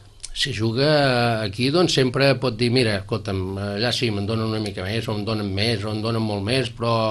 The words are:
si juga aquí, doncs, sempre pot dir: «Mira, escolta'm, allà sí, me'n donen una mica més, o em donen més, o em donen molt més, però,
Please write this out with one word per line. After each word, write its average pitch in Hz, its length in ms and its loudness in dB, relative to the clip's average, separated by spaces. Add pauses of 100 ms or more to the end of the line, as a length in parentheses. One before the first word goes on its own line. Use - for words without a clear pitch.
(300)
si - 240 -4
juga 120 880 2
aquí, 117 300 0
doncs, 170 200 4
sempre 135 440 4
pot 117 200 -2
dir: 120 160 2
«Mira, 117 300 4
escolta'm, 98 400 -4 (160)
allà 101 340 -2
sí, - 200 0
me'n 101 140 -2
donen 110 220 -2
una 110 160 -2
mica 95 220 -6
més, 113 240 -4
o 110 80 -2
em 101 100 -4
donen 107 240 -2
més, 104 320 0
o 107 80 -4
em 110 80 -4
donen 113 240 0
molt 104 220 -2
més, 120 260 0
però, 117 220 -2 (180)